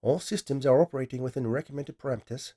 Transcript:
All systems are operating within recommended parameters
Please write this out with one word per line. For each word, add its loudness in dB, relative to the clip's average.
All 2
systems -4
are 8
operating 0
within -4
recommended -4
parameters -6